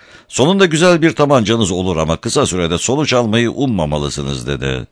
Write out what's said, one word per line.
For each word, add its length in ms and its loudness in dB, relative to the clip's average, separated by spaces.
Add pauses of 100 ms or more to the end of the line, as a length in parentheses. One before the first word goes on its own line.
(280)
Sonunda 380 2
güzel 360 2
bir 100 2
tabancanız 580 2
olur 260 -2
ama 200 0
kısa 300 -2
sürede 320 -2
sonuç 340 -2
almayı 380 2
ummamalısınız." 960 -4
dedi. 460 -4